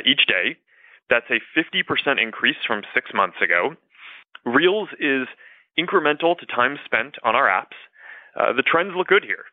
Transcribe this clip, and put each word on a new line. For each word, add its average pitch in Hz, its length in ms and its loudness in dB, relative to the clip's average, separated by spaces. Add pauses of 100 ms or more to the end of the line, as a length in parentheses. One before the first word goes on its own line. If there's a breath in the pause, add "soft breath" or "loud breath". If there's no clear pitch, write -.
each - 220 4
day. 104 300 0 (540 soft breath)
That's 120 200 2
a 117 100 0 (120)
fifty 170 300 -2
percent 139 380 0
increase 113 440 -2
from 104 180 -2 (120)
six - 180 -2
months 95 300 0
ago. 92 320 2 (720 loud breath)
Reels 175 420 2 (120)
is 135 260 0 (500 soft breath)
incremental 165 600 0
to 120 80 -16
time 131 380 0
spent 123 400 -4
on 113 100 2
our 127 140 4
apps. - 260 -2 (640 loud breath)
Uh, 113 140 2
the 123 100 -2
trends 180 320 0
look 180 140 -4
good 190 160 4
here, 101 280 -8